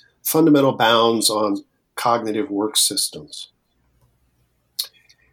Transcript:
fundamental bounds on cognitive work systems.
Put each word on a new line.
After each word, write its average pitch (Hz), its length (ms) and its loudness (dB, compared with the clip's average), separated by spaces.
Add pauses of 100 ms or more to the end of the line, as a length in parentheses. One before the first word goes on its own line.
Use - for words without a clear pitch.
(220)
fundamental 147 520 4
bounds 113 560 2
on 107 340 -2 (320)
cognitive 110 540 -2
work 104 280 -4
systems. - 720 -6 (1800)